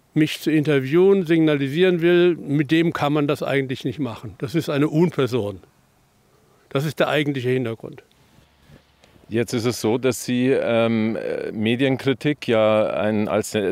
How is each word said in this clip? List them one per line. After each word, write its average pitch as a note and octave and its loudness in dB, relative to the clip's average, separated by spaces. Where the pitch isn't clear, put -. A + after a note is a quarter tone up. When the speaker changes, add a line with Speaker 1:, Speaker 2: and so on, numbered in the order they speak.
Speaker 1:
mich D3+ -2
zu D#3+ -2
interviewen, D#3 2
signalisieren D#3+ 2
will, F3 4
mit D3 -2
dem E3 2
kann D3 -2
man D3 2
das D3+ -2
eigentlich C3+ -4
nicht C#3 -6
machen. A2+ -8
Das C3+ -6
ist E3 0
eine D3 0
Unperson. B2+ 0
Das C#3 -2
ist D#3 -6
der E3+ 2
eigentliche C3+ 0
Hintergrund. B2 -6
Speaker 2:
Jetzt A2 -2
ist A#2 -2
es B2 -2
so, A2+ 2
dass B2 -2
Sie, B2 0
ähm, A2+ 0
äh, C#2+ -6
Medienkritik C3 -2
ja G#2+ 2
ein, G#2 0
als G#2 -2